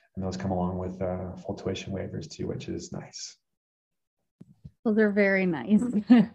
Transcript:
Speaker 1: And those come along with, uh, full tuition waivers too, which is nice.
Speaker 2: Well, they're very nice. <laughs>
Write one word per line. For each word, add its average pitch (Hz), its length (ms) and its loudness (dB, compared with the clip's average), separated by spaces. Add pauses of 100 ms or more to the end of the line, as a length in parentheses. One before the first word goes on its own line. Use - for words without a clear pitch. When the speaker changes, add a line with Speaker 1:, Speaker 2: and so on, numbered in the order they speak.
(160)
Speaker 1:
And 95 80 -6
those 92 140 -4
come 95 140 -2
along 90 260 0
with, 92 240 -8
uh, 90 340 -6
full - 200 -8
tuition - 360 -6
waivers - 380 -8
too, - 180 -8
which - 220 -8
is - 240 -8
nice. - 420 -12 (1500)
Speaker 2:
Well, 220 80 2
they're 214 180 4
very 196 360 4
nice. 185 340 2 (280)
<laughs> 233 260 8